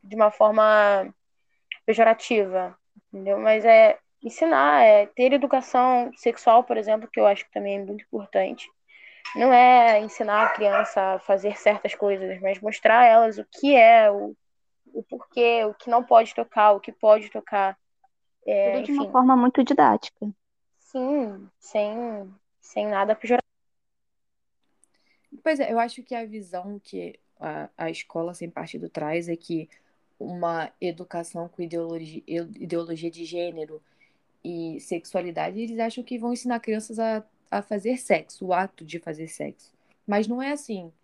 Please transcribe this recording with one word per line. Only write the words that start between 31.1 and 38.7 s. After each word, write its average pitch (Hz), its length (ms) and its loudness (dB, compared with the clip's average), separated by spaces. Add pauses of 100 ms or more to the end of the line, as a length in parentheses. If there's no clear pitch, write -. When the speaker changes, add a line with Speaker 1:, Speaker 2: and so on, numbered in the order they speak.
Speaker 3:
com 170 140 -16
ideologi-, 165 680 -12
ideologia 170 840 -10
de 170 160 -16
gênero 160 560 -12 (600)
e 165 380 -12
sexualidade, 175 800 -10
eles 226 200 -10
acham 233 240 -8
que 247 160 -12
vão 240 140 -8
ensinar 240 260 -8
crianças 220 400 -10
a, 220 240 -6 (260)
a 202 120 -6
fazer 214 360 -6
sexo, 185 500 -4
o 185 60 -2
ato 185 300 -4